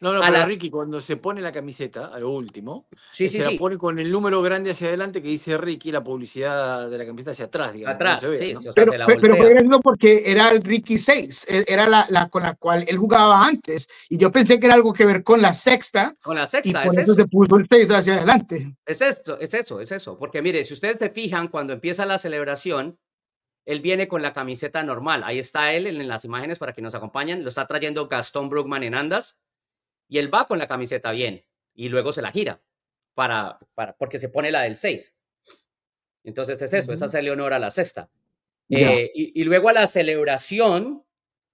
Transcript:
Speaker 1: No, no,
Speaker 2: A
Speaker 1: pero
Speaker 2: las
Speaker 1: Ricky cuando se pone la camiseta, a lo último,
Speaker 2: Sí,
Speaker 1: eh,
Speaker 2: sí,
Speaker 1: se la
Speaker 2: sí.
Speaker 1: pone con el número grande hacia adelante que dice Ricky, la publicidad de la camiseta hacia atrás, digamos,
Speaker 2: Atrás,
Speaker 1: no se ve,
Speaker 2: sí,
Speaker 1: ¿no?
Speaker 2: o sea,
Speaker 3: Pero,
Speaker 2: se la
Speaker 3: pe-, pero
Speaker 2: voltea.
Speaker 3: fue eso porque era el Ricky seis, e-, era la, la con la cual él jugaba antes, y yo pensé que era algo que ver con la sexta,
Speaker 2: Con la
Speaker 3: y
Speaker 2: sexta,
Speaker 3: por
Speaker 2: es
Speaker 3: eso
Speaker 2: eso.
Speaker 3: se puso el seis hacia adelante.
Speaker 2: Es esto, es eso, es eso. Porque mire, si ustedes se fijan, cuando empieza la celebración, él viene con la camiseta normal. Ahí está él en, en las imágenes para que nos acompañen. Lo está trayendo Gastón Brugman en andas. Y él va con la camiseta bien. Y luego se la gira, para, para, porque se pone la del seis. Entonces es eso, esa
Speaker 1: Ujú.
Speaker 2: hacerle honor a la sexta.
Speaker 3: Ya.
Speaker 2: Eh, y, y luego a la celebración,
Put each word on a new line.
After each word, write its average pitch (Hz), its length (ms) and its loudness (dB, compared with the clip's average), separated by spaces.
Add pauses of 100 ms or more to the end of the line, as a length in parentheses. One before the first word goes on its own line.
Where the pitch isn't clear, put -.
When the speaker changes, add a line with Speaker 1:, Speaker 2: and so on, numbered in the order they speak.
Speaker 1:
No, 185 140 -2
no, 196 60 0
Speaker 2:
A 175 80 4
Speaker 1:
pero 175 100 4
Speaker 2:
las 165 100 2
Speaker 1:
Ricky 175 220 -6
cuando 151 280 -8
se 143 200 -8
pone 196 240 -8
la 170 100 -8
camiseta, 139 540 -12
a 123 120 -16
lo 120 120 -6
último, 131 580 -12 (240)
Speaker 2:
Sí, 185 140 -2
Speaker 1:
eh, - 20 0
Speaker 2:
sí, 208 100 -6
Speaker 1:
se - 60 0
la 147 60 0
Speaker 2:
sí. 156 80 -4
Speaker 1:
pone 185 180 -4
con 165 220 -4
el 165 120 -4
número 196 300 0
grande 190 300 -2
hacia 170 180 -6
adelante 190 320 -6
que 147 80 -12
dice 156 300 -4
Ricky, 160 340 -8
la 143 100 -4
publicidad 131 840 -6
de 120 80 -10
la 120 80 -10
camiseta 127 280 -14
hacia 120 120 -12
atrás, 123 300 -8
digamos, 110 220 -8
Speaker 2:
Atrás, 170 260 -2
Speaker 1:
no 139 80 -4
se 156 40 -2
ve, 135 40 -4
Speaker 2:
sí, 175 160 -6
Speaker 1:
¿no? - 60 -14
Speaker 2:
o - 20 -18
sea, 120 100 -14
Speaker 3:
Pero, 220 200 8
Speaker 2:
se - 40 -2
la 117 100 -2
Speaker 3:
pe-, 233 140 6
pero 214 160 8
Speaker 2:
voltea. 226 220 10
Speaker 3:
fue 240 100 8
eso 269 140 6
porque 214 420 6
era 214 260 4
el 220 140 4
Ricky 220 320 0
seis, 214 540 0
e-, 190 180 2
era 196 180 4
la, 220 220 6
la 175 220 0
con 180 140 -4
la 165 100 -2
cual 170 340 0
él 185 80 0
jugaba 214 500 6
antes, 160 440 -4 (180)
y 170 80 -4
yo 214 160 4
pensé 247 260 6
que 214 60 0
era 247 120 8
algo 226 180 4
que 220 100 4
ver 190 180 4
con 226 200 6
la 185 100 6
sexta, 247 720 0
Speaker 2:
Con 160 140 -6
la 147 80 -2
Speaker 3:
y - 20 -8
Speaker 2:
sexta, 185 380 -2
Speaker 3:
por 175 80 2
Speaker 2:
es 180 60 2
Speaker 3:
eso 214 140 4
Speaker 2:
eso. - 80 8
Speaker 3:
se 202 80 6
puso 190 300 6
el 190 120 2
seis 226 200 6
hacia 196 240 2
adelante. 165 600 0 (120)
Speaker 2:
Es 156 160 -4
esto, 233 360 -4
es 151 140 -10
eso, 143 300 -8
es 117 100 -12
eso. 110 260 -14
Porque 143 220 -10
mire, 160 240 -2
si - 80 -14
ustedes 202 240 -6
se 214 140 -4
fijan, 185 380 -6
cuando 139 260 -8
empieza 175 320 -6
la 196 100 -4
celebración, 151 800 -6 (680)
él 147 160 -6
viene 185 260 -2
con 170 140 -6
la 143 100 -4
camiseta 139 500 -8
normal. 135 440 -4
Ahí 123 120 -6
está 151 360 -2
él 180 120 -4
en, 160 140 -8
en 135 80 -10
las 113 160 -10
imágenes 131 340 -10
para 127 140 -10
que - 80 -16
nos 110 140 -14
acompañen. 143 480 -8
Lo 127 80 -8
está 131 160 -8
trayendo 147 420 -6
Gastón 139 400 -6
Brugman 139 340 -6
en 117 120 -8
andas. 156 480 -6 (680)
Y 143 80 -4
él 143 180 -2
va 240 120 2
con 190 120 -4
la 147 80 -6
camiseta 123 460 -6
bien. 113 320 -6 (300)
Y 120 160 -10
luego 123 200 -2
se 147 120 -8
la 101 100 -8
gira, 170 300 -6 (500)
para, 113 460 -4 (160)
para, 107 200 -10
porque 131 240 -10
se 123 120 -10
pone 151 200 -4
la 151 120 -2
del 113 120 -4
seis. - 440 -8 (1080)
Entonces 131 380 -10
es 127 100 -8
eso, 185 220 -2
esa 156 100 -6
Speaker 1:
Ujú. 139 60 -6
Speaker 2:
hacerle 143 200 -4
honor 139 220 -4
a 131 60 0
la 104 120 -4
sexta. - 380 -6 (600)
Speaker 3:
Ya. 135 220 4
Speaker 2:
Eh, 120 240 0
y, 156 240 -6
y 160 60 0
luego 180 240 2
a 226 60 6
la 214 120 2
celebración, 175 1160 -2 (500)